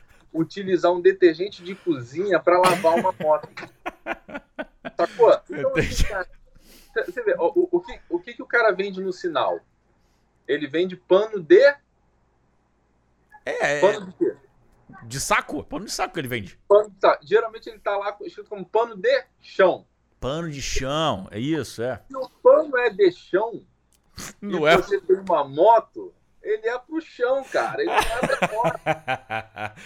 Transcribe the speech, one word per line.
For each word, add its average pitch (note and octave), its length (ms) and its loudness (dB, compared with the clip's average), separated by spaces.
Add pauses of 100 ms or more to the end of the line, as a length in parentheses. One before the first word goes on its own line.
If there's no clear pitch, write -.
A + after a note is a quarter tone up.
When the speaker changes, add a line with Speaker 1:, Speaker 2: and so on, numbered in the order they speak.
Speaker 1:
<laughs> - 260 -20
utilizar F3 580 0
um F3+ 80 -2
detergente F3+ 640 2
de F#3 100 -10
cozinha D#3 640 -4
pra F3 200 2
lavar F3+ 360 4
uma F#3 240 0
moto. D3+ 300 0 (1500)
Sacou? C4+ 340 4 (160)
Então, - 220 -4
assim, D#3+ 100 -2
Speaker 2:
Entendi. - 260 2
Speaker 1:
cara, - 220 -6 (640)
cê, - 180 -4
cê - 120 -8
vê, G#4+ 160 0
o, - 80 0
o, F4 220 2 (100)
o - 20 0
que, - 200 -16 (100)
o E4+ 100 -4
que A#3+ 140 -16
que - 80 -14
o - 40 -14
cara A3+ 240 2
vende F#3+ 300 -4
no F#3+ 140 -6
sinal? A#2 460 -4 (840)
Ele D3 200 -4
vende F3 280 -4
pano G3+ 460 0
de G#3+ 340 8 (1700)
Speaker 2:
É, D3 320 -2
é. - 20 0
Speaker 1:
Pano F#3+ 260 2
de F#3 60 -18
quê? - 240 -6 (680)
Speaker 2:
De A#2 160 -14
saco? A#3 460 -4
Pano A3+ 220 -12
de - 40 -14
saco - 240 -6
que - 60 -6
ele C3+ 80 -6
vende. B2+ 300 -8 (100)
Speaker 1:
Pano G#3 220 4
de - 100 -18
saco. D#3 260 2
Geralmente A3 420 -2
ele A3 100 -18
tá G3+ 180 -6
lá G3+ 160 -6
com, - 120 -16
escrito G3+ 240 -18
como G3+ 160 -12
pano A3+ 320 -4
de B3 280 0 (160)
chão. - 460 0 (340)
Speaker 2:
Pano D#3 280 -6
de C#3+ 140 -10
chão, C3 680 -2
é G#2 80 -10
isso, C3 440 -4
é. A#2+ 260 -6
Speaker 1:
Se C#4 80 -14
o C4 120 -8 (140)
pano D4 360 6
é A#3+ 120 0
de F#3+ 220 4
chão G3 500 -6 (800)
Speaker 2:
Não F3+ 260 -2
Speaker 1:
e D3+ 40 6
Speaker 2:
é. E3+ 60 8
Speaker 1:
você F#3 240 0
tem F#3+ 160 0
uma F3+ 280 -2
moto, F3+ 680 2 (280)
ele G#3+ 260 -6
é B3 100 -6
pro D#4 220 -10
chão, C4 440 -4
cara. - 380 -4
Ele E3+ 80 -2
não - 80 0
é - 380 -2
pra F3 120 -2
fora. G#3+ 320 -2
Speaker 2:
<laughs> A#2 920 -8 (120)